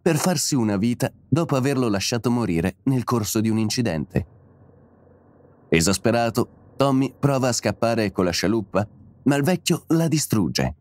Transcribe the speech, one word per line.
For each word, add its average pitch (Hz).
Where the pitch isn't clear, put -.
per 165
farsi 165
una 110
vita 120
dopo 156
averlo 131
lasciato 110
morire 95
nel 131
corso 113
di 110
un 110
incidente. 107
Esasperato, 113
Tommy 135
prova 135
a 123
scappare 110
con 95
la 90
scialuppa, 101
ma 143
il 143
vecchio 175
la 165
distrugge. 98